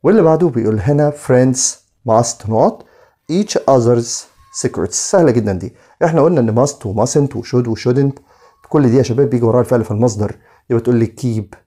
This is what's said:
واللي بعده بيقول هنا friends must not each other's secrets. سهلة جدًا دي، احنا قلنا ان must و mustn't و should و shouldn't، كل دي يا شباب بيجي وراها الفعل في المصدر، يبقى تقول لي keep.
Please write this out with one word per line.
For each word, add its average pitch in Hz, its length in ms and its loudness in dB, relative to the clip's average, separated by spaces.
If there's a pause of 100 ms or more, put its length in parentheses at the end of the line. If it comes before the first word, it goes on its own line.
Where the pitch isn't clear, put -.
واللي 196 200 4
بعده 160 260 2
بيقول 110 320 -2
هنا 147 300 0
friends 127 480 0 (520)
must 113 360 0
not 113 280 0 (580)
each 202 240 -2 (140)
other's 120 380 2 (560)
secrets. - 260 -4
سهلة 170 400 0
جدًا 107 220 0
دي، 92 220 -8 (300)
احنا 160 160 2
قلنا 160 200 2
ان 117 260 0
must - 200 -10
و 104 180 -2
mustn't 139 320 -2
و - 60 -8
should 120 260 -2
و 117 80 -4
shouldn't، 135 440 -2 (480)
كل 143 220 2
دي 120 60 2
يا 135 60 4
شباب 131 280 0
بيجي 120 140 -2
وراها 117 160 2
الفعل 120 240 0
في - 60 -10
المصدر، 104 460 -2 (340)
يبقى 117 120 0
تقول 123 140 0
لي 113 100 2 (140)
keep. 110 360 -6 (100)